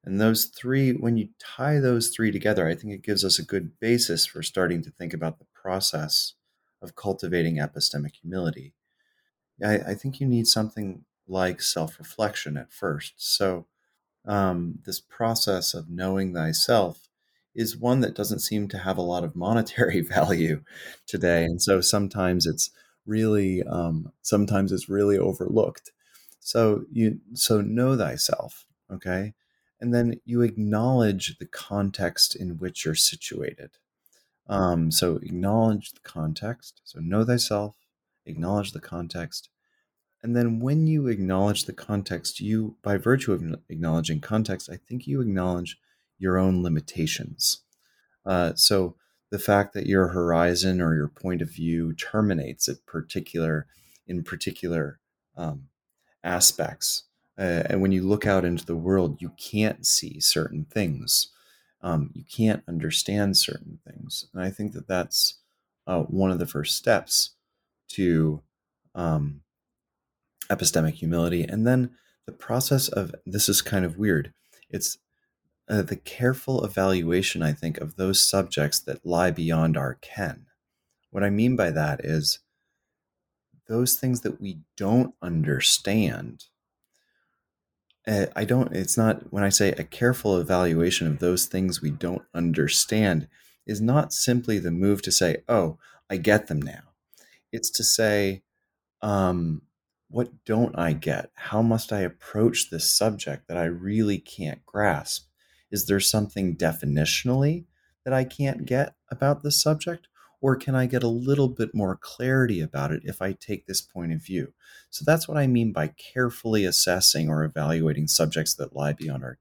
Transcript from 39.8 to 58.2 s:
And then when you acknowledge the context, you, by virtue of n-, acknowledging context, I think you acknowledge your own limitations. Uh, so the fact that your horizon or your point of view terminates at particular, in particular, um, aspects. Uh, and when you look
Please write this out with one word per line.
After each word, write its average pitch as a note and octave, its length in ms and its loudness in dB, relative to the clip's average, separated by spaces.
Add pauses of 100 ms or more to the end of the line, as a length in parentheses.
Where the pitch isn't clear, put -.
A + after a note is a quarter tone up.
And A#2 140 -2
then A#2 240 2
when D3 280 2
you D3+ 200 2
acknowledge G2 580 2
the F#2 80 -10
context, G2 680 -6
you, G#2+ 420 -2
by G2+ 160 0
virtue A#2+ 360 2
of E2+ 80 0
n-, D#2+ 160 -6 (120)
acknowledging D#2+ 520 -2
context, G#2+ 500 -2
I F2+ 60 -14
think - 300 -10
you C#3 140 -2
acknowledge F2+ 560 -2 (400)
your F#2 200 2
own F#2 260 4
limitations. - 960 -2 (640)
Uh, F2 300 2
so F#2+ 400 4 (340)
the G#2 100 -4
fact G2+ 340 4
that - 140 -4
your F#2 220 6
horizon F2 720 2
or E2 140 4
your D2+ 140 0
point F2+ 320 -6
of D#2+ 100 -6
view E2 420 -2
terminates E2+ 760 -2
at - 160 -10
particular, D#2+ 840 -4 (400)
in F2 160 -6
particular, E2+ 760 -6 (360)
um, C#2+ 320 -8 (560)
aspects. - 800 0 (340)
Uh, F2 320 2
and F#2+ 120 2
when F#2+ 100 4
you F#2 100 2
look G2+ 240 0